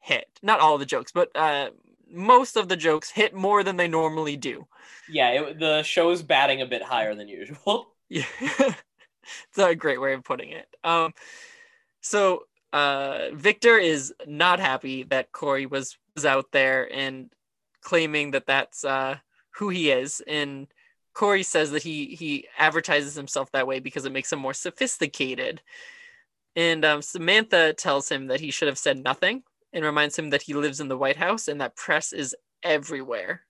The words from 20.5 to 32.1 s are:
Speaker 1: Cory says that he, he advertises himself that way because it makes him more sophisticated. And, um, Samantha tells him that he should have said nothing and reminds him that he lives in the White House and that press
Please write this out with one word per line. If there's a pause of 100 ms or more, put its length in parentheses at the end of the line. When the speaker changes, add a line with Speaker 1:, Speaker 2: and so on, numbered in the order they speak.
Speaker 1:
Cory
says
that
he,
he (120)
advertises
himself
that
way
because
it
makes
him
more
sophisticated. (920)
And,
um,
Samantha
tells
him
that
he
should
have
said
nothing (300)
and
reminds
him
that
he
lives
in
the
White
House
and
that
press